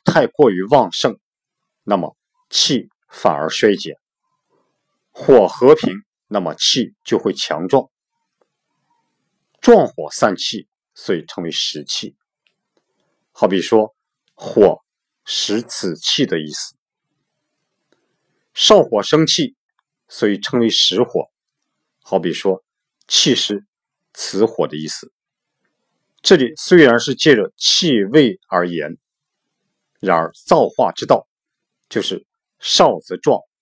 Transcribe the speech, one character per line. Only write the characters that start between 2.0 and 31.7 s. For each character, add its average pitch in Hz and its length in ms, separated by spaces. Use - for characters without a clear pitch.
气 - 400
反 - 260
而 76 160
衰 104 280
减； - 180
火 123 340
和 135 260
平， - 300
那 104 140
么 82 120
气 - 400
就 110 120
会 92 160
强 80 360
壮。 131 200
壮 220 260
火 76 240
散 101 240
气， - 320
所 - 220
以 80 100
称 87 200
为 82 40
实 - 360
气。 - 320
好 - 160
比 92 140
说， 107 340
火 - 500
食 - 380
此 90 340
气 - 300
的 82 160
意 76 100
思。 - 240
少 196 300
火 104 200
生 151 240
气， - 300
所 - 220
以 98 100
称 120 220
为 113 80
实 98 340
火。 - 260
好 95 180
比 85 120
说， 92 320
气 - 300
食 202 300
此 - 320
火 82 200
的 76 120
意 78 100
思。 - 240
这 185 160
里 127 180
虽 180 300
然 120 120
是 127 180
借 143 200
着 98 220
气 123 480
味 117 420
而 90 220
言， 82 280
然 92 180
而 82 140
造 143 240
化 110 240
之 - 120
道 - 220